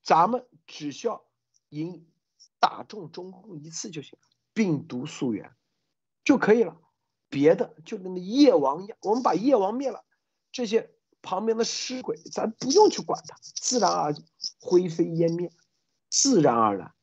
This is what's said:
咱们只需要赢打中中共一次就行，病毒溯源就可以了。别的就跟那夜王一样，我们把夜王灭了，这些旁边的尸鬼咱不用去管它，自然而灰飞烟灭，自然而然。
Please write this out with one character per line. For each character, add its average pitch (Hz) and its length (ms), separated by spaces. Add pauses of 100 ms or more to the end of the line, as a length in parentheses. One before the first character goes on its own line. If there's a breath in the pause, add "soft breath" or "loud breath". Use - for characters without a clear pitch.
咱 170 260
们 247 180 (200)
只 147 280
需 - 140
要 - 180 (440)
赢 165 360 (540)
打 - 240
中 196 280
中 185 200
共 185 280
一 151 100
次 165 200
就 156 120
行， - 160 (360)
病 185 340
毒 123 180
溯 135 280
源 - 180 (720)
就 269 140
可 202 160
以 233 100
了。 - 140 (520)
别 143 260
的 196 180 (100)
就 - 140
跟 185 160
那 180 80
夜 240 320
王 147 300
一 - 20
样， 214 160
我 202 140
们 254 80
把 240 100
夜 233 220
王 202 180
灭 262 160
了， 208 160 (460)
这 247 160
些 214 240 (320)
旁 190 240
边 220 100
的 226 60
尸 254 400
鬼 - 120 (160)
咱 220 200
不 254 200
用 392 200
去 - 100
管 160 260
它， - 140
自 - 380
然 180 120
而 160 220 (480)
灰 180 260
飞 165 180
烟 165 260
灭， 170 200 (580)
自 247 320
然 139 140
而 110 220
然。 87 260